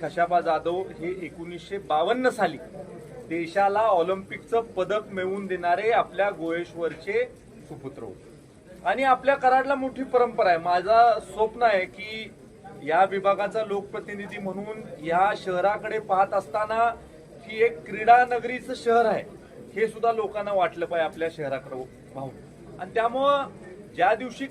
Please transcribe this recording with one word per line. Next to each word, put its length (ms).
खशाबा 400
जाधव 400
हे 440
एकोणीसशे 520
बावन्न 520
साली 280
देशाला 500
ऑलिम्पिकचं 800
पदक 500
मिळवून 340
देणारे 460
आपल्या 380
गोळेश्वरचे 960
सुपुत्र 340
होते 300
आणि 180
आपल्या 320
कराडला 400
मोठी 280
परंपरा 460
आहे. 80
माझं 600
स्वप्न 440
आहे 220
की 460
या 220
विभागाचा 600
लोकप्रतिनिधी 720
म्हणून 680
या 320
शहराकडे 600
पाहत 340
असताना 560
की 180
एक 220
क्रीडा 400
नगरीचं 500
शहर 300
आहे, 360
हे 120
सुद्धा 240
लोकांना 420
वाटलं 320
पाहिजे 200
आपल्या 300
शहराकडे 480
पाहून. 640
आणि 140
त्यामुळं 540
ज्या 200
दिवशी 360